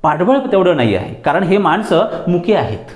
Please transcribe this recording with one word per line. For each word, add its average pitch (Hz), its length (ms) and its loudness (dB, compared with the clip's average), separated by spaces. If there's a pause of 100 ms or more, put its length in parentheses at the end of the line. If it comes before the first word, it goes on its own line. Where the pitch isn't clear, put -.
पाठबळ 175 360 2 (140)
तेवढं 180 240 4
नाही 113 180 2
आहे, - 200 -4
कारण 156 280 -2
हे 190 160 2
माणसं 180 440 0 (260)
मुके 175 260 2
आहेत 131 300 -2 (120)